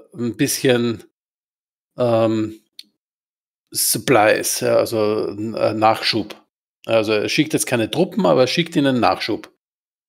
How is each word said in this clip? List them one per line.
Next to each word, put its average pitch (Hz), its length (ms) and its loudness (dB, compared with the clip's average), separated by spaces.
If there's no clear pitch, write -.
ein 117 220 -6
bisschen, 120 680 0
ähm, 113 640 0
Supplies, - 920 0
ja, 117 160 0
also, 107 520 0
n-, 107 260 -8
äh, 110 180 -2
Nachschub. 110 640 0
Also 110 280 0
er 107 180 0
schickt 151 240 0
jetzt - 120 -2
keine 113 240 -2
Truppen, 185 360 0
aber 143 160 4
er 123 60 2
schickt - 280 -4
ihnen 135 240 2
Nachschub. 95 500 -2